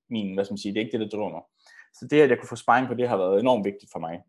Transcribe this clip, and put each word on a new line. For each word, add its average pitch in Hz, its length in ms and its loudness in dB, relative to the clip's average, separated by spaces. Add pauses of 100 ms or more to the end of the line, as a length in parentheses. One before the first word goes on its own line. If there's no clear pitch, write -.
min, 104 240 -4
hvad 98 120 0
skal 104 80 -10
man 98 40 -10
sige, 101 160 -6
det 110 60 -2
er 110 60 -2
ikke 117 120 -6
det, 107 140 -4
der 107 60 -8
driver 104 120 -4
mig. 80 120 -12 (520)
Så - 140 -16
det, 147 140 4
at 143 80 8
jeg 123 80 4
kunne - 120 -14
få 120 60 -8
sparring 123 320 2
på 120 60 -4
det, 120 160 0
har 110 80 0
været 95 220 4
enormt 120 260 2
vigtigt 101 260 -6
for - 80 -10
mig. 82 300 -10